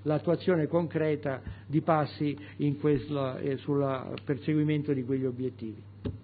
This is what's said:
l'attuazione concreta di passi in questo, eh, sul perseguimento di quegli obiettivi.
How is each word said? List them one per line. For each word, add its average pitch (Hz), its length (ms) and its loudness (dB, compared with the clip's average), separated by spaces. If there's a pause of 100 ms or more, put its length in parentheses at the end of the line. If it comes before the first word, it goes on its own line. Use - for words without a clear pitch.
l'attuazione 156 640 2
concreta 151 760 0 (240)
di 143 140 2
passi 147 580 2 (200)
in 143 200 2
questo, 143 600 0
eh, 139 200 -2
sul 135 580 0 (100)
perseguimento 151 680 2
di 131 140 0
quegli 131 200 0
obiettivi. 120 560 -4 (420)